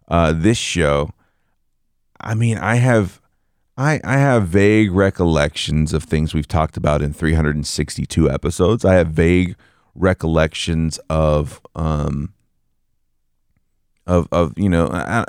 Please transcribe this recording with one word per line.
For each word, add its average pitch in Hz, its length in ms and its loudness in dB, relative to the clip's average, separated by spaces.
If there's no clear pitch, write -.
uh, 82 260 2
this 98 240 2
show, 73 540 -2
I 110 140 -8
mean, 113 220 0
I 107 180 -2
have, 120 440 2
I, 139 260 0
I 117 140 -2
have 127 300 2
vague 101 440 4
recollections 80 1040 0
of 76 100 -2
things 78 300 -2
we've 78 140 -4
talked 78 300 -2
about 73 240 0
in 73 100 -2
three 80 220 -2
hundred 76 220 0
and 73 120 -6
sixty-two 73 640 -2
episodes. 90 540 -2
I 95 80 4
have 85 160 4
vague 87 460 0
recollections 82 1080 -2
of, 76 520 0
um, 73 580 -4
of, 87 240 0
of, 82 260 0
you 98 120 0
know, 82 180 2
I, 95 420 -4